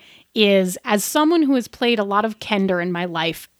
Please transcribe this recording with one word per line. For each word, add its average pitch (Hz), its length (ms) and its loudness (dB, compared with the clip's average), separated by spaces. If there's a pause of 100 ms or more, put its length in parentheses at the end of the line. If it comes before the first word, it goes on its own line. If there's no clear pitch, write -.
(360)
is, 196 500 2
as 208 180 0
someone 311 380 2
who 277 140 2
has 233 120 -2
played 240 320 -2
a 208 60 0
lot 202 180 0
of 220 160 -4
Kender 190 420 0
in 180 120 -4
my 175 120 -4
life 165 440 -6 (100)